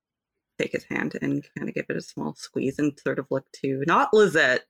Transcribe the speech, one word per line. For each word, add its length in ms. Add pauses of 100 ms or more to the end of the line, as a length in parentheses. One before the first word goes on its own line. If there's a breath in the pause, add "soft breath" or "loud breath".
(600)
take 140
his 100
hand 380
and 260 (100)
kinda 140
give 180
it 80
a 40
small 340
squeeze 420
and 220
sort 200
of 120
look 220
to, 340
not 260
Lizette, 560